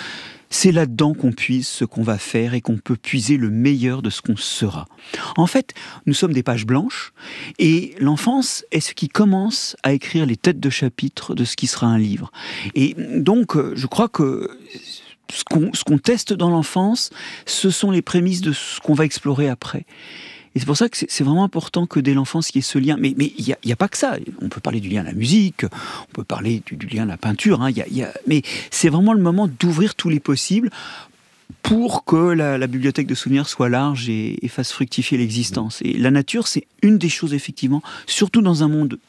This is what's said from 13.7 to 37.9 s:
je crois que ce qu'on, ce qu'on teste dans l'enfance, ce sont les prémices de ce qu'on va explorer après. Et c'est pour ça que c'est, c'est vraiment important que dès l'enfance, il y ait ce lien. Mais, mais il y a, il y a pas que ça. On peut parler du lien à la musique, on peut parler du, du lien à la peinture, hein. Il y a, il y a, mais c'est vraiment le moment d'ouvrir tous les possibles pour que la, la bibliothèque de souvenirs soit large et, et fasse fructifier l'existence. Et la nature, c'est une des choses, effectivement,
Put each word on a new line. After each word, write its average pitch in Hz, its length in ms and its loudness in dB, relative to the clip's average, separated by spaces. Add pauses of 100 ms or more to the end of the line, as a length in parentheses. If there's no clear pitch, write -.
je 135 100 -4
crois 226 240 2
que 131 400 -2 (840)
ce - 120 -8
qu'on, 165 280 2
ce - 100 -4
qu'on 147 140 4
teste 226 360 0
dans 175 180 2
l'enfance, 185 580 2 (380)
ce - 240 2
sont 202 180 0
les 185 140 2
prémices 180 380 0
de 160 100 0
ce - 300 -8
qu'on 156 120 2
va 151 120 4
explorer 143 420 0
après. 135 380 -6 (680)
Et - 60 -2
c'est 127 80 -2
pour 143 100 2
ça 233 120 2
que - 80 -10
c'est, - 120 -4
c'est - 140 -2
vraiment 160 220 4
important 175 420 -2
que - 120 -2
dès 139 140 2
l'enfance, 135 380 0
il - 60 -2
y - 20 4
ait - 20 4
ce - 160 -4
lien. 139 220 2
Mais, 135 180 0
mais 147 220 0
il 110 80 -4
y 135 60 0
a, - 100 -6
il 113 60 -2
y 117 40 0
a - 20 0
pas 202 120 2
que - 100 -10
ça. 262 200 -2 (240)
On - 80 -6
peut - 120 -10
parler - 180 -4
du 98 100 -6
lien 101 120 -2
à 80 40 -6
la - 80 -8
musique, 170 500 2
on - 500 -10
peut - 120 -8
parler 113 380 -2
du, - 120 -14
du 78 100 -10
lien 110 180 -4
à - 40 0
la 87 100 -6
peinture, 117 460 2
hein. 135 80 2
Il 110 60 -4
y 107 40 -2
a, - 60 -8
il 113 100 -6
y 127 60 -2
a, - 100 -8 (140)
mais 151 160 2 (260)
c'est - 200 2
vraiment 185 240 6
le 208 80 4
moment 180 260 4 (120)
d'ouvrir 175 360 2
tous - 140 -2
les 151 100 2
possibles 190 500 0 (960)
pour 226 400 0
que - 120 2 (180)
la, 147 240 2
la 131 100 0
bibliothèque 131 400 0
de 131 80 -2
souvenirs 139 320 0
soit 123 220 0
large 127 400 0
et, 110 360 -4
et - 40 -4
fasse - 220 -4
fructifier 131 460 -2
l'existence. 113 640 -2
Et - 100 -2
la 127 180 2
nature, 143 360 0
c'est - 200 -4 (160)
une 208 140 8
des 165 120 0
choses, 151 240 -2
effectivement, 143 480 -2 (240)